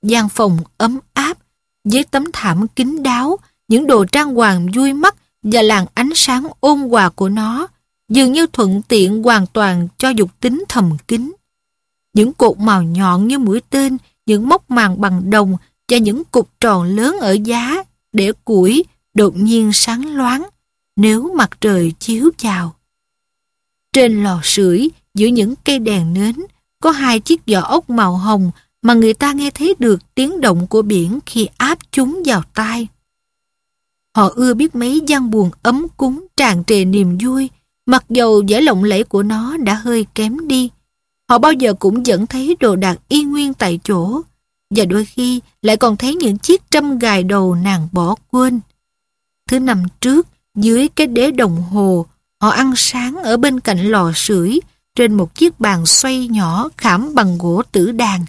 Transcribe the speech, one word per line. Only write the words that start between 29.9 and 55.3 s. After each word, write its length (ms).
tiếng 260
động 260
của 160
biển 440
khi 300
áp 220
chúng 340
vào 160
tai. 340
Họ 180
ưa 200
biết 200
mấy 320
gian 240
buồn 200
ấm 240
cúng 300
tràn 280
trề 200
niềm 360
vui, 300
mặc 220
dầu 400
vẻ 120
lộng 240
lẫy 200
của 180
nó 340
đã 180
hơi 400
kém 340
đi. 220
Họ 100
bao 140
giờ 220
cũng 280
vẫn 240
thấy 340
đồ 160
đạc 220
y 140
nguyên 320
tại 300
chỗ, 360
và 140
đôi 200
khi 360
lại 140
còn 200
thấy 180
những 240
chiếc 320
trâm 280
gài 240
đầu 320
nàng 380
bỏ 220
quên. 300
Thứ 100
năm 240
trước, 260
dưới 340
cái 180
đế 240
đồng 320
hồ, 440
họ 80
ăn 280
sáng 400
ở 200
bên 240
cạnh 180
lò 360
sưởi, 460
trên 200
một 200